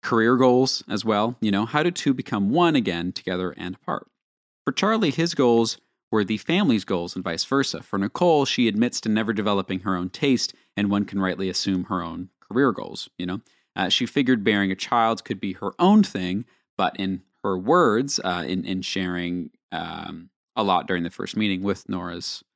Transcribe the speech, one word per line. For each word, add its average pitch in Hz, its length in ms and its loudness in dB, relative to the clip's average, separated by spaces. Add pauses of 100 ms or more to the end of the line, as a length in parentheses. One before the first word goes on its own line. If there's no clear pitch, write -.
career 117 340 4
goals 127 520 4
as 104 160 -4
well? 110 360 0
You 107 100 0
know, 101 160 2
how 147 160 -2
do 175 80 2
two 143 240 0
become 104 360 -2
one 160 260 4
again, 92 360 -2
together 90 440 -4
and 92 180 -10
apart? - 320 -8 (580)
For 131 80 -2
Charlie, 214 380 2
his 165 240 -2
goals 117 440 4 (360)
were 107 100 4
the 104 140 -2
family's 160 460 2
goals 90 320 -4
and 90 80 -8
vice 85 200 -4
versa. 135 380 -2
For - 160 -6
Nicole, 143 460 2
she 123 240 2
admits 110 320 0
to - 80 -6
never 110 240 0
developing 98 480 0
her 95 160 -2
own 90 140 -4
taste, - 440 0 (220)
and 101 120 0
one 101 160 2
can 98 160 -4
rightly 92 280 -2
assume 92 360 -2
her 90 180 -4
own 85 260 -10 (100)
career 123 320 0
goals, - 380 -8 (100)
you 90 80 -4
know? 95 140 -4 (340)
Uh, 95 140 0
she - 180 0
figured 123 380 2
bearing 101 260 2
a 92 60 -2
child 113 480 0
could 98 160 -8
be 95 140 -6
her 101 260 -6
own 202 240 8
thing, 95 400 -4 (340)
but 92 180 2
in 95 260 -4 (200)
her 95 160 -2
words, 135 640 2
uh, 90 240 -2
in, 92 180 -2
in 92 160 -4
sharing, 90 680 -4 (220)
um, 82 580 -10 (240)
a 110 80 -2
lot 95 240 2
during 90 160 -2
the 82 80 -6
first - 260 -8
meeting 98 280 0
with 98 240 -4
Nora's 90 560 -8 (120)